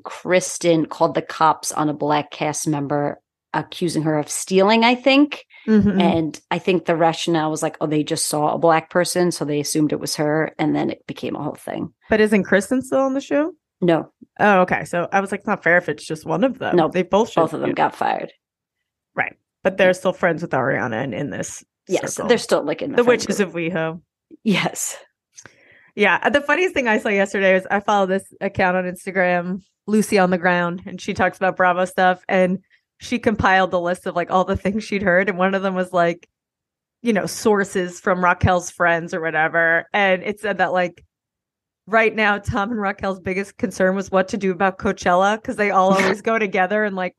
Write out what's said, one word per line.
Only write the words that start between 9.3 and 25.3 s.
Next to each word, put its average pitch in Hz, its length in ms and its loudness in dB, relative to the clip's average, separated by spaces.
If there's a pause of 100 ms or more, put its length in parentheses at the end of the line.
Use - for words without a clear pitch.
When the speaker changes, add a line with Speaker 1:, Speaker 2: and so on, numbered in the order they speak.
Speaker 1:
so 156 140 -6
they 147 160 -2
assumed 151 320 0
it - 80 -4
was - 160 -6
her," 151 420 0
and 151 160 0
then 147 140 -2
it - 180 -10
became - 300 -8
a 139 60 -8
whole 151 120 -8
thing. - 380 -10 (160)
Speaker 2:
But 220 100 4
isn't 208 240 4
Kristen 208 380 0
still 269 200 -2
on 269 120 0
the 277 80 -4
show? 294 320 -2 (300)
Speaker 1:
No. 165 280 2 (280)
Speaker 2:
Oh, 196 220 6
okay. 180 240 0
So 175 260 -4
I 196 80 2
was 196 120 -4
like, 202 80 -6
"It's - 80 -10
not 196 160 -4
fair 170 140 4
if 175 120 0
it's 147 160 -8
just 156 200 -10
one 165 180 0
of 262 160 -2
them." 131 160 -2
Speaker 1:
No, 160 120 4
Speaker 2:
They 180 140 -2
both 196 320 0
Speaker 1:
both 160 200 2
of 139 80 -8
them 143 100 -2
Speaker 2:
should 139 40 -8
Speaker 1:
got 147 200 0
fired. - 360 -4 (840)
Speaker 2:
Right. - 200 -6 (280)
But 190 140 0
they're 190 100 6
Speaker 1:
Yeah. 185 60 6
Speaker 2:
still 185 200 0
friends 170 300 0
with 160 80 -8
Ariana 123 520 -2
and 113 120 -6
in 135 160 -6
this - 320 -10 (240)
Speaker 1:
Yes, 165 260 -2
Speaker 2:
circle. - 160 -4
Speaker 1:
they're 240 80 4
still, 156 260 0
like, 143 200 -6
in 143 80 -6
the - 60 -2
Speaker 2:
The 240 60 2
Speaker 1:
friend 233 180 4
Speaker 2:
Witches - 160 -4
Speaker 1:
group. 190 120 0
Speaker 2:
of 165 60 -14
WeHo. 165 460 -4 (420)
Speaker 1:
Yes. - 540 -2 (1000)